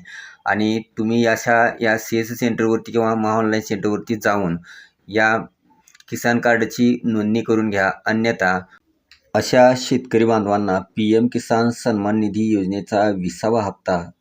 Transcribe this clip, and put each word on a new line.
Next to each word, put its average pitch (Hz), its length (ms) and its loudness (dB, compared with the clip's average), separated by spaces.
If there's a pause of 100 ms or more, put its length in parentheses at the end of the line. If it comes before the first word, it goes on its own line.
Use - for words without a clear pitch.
(460)
आणि 107 340 0 (180)
तुम्ही 117 280 2
अशा 117 400 2 (160)
या 113 160 0
सीएससी 113 380 -4
सेंटरवरती 113 560 0
किंवा 113 240 0
महाऑनलाईन 110 460 0
सेंटरवरती 104 540 -4
जाऊन 101 420 0 (520)
या 110 280 2 (720)
किसान 120 300 0
कार्डची 120 640 2
नोंदणी 110 380 0
करून 110 280 0
घ्या, 98 220 0 (140)
अन्यथा 110 540 0 (720)
अशा 123 300 4 (140)
शेतकरी 123 480 0
बांधवांना 101 520 0 (180)
पीएम 110 320 2
किसान 117 420 0
सन्मान 107 500 -2
निधी 107 240 0
योजनेचा 101 580 0 (140)
विसावा 107 480 -2
हप्ता 95 340 -4 (240)